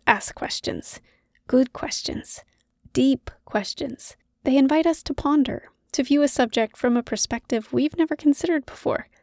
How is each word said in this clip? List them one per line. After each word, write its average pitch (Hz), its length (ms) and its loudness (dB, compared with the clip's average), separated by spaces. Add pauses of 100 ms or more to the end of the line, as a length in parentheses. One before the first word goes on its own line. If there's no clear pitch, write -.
ask - 280 0
questions. - 680 -8 (460)
Good 254 260 2
questions. - 680 -8 (520)
Deep 262 360 2 (140)
questions. - 720 -8 (300)
They 262 100 4
invite 285 300 4
us 330 180 0
to - 100 -6
ponder, - 560 0 (220)
to - 120 0
view 285 180 2
a 285 80 4
subject 226 480 0
from 240 180 2
a 240 80 0
perspective - 720 -4
we've 262 240 0
never 320 180 0
considered 302 500 2
before. - 440 -6 (140)